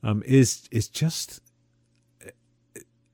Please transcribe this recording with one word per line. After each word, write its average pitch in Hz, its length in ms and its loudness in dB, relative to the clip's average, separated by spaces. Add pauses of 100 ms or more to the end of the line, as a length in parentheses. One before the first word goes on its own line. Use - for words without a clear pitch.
um, 107 200 0
is, 131 460 4
is 113 180 -2
just, - 520 -6 (1700)